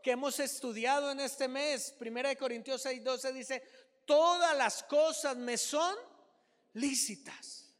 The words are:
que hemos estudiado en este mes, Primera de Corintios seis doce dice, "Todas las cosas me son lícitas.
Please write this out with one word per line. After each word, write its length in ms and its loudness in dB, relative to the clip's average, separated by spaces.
que 60 2
hemos 280 -2
estudiado 680 -2
en 100 -6
este 280 -4
mes, 500 -4
Primera 320 -4
de 80 -2
Corintios 460 -4
seis 200 -6
doce 300 -2
dice, 300 -8
"Todas 500 6
las 280 2
cosas 520 2
me 220 -4
son 380 0
lícitas. 1080 -4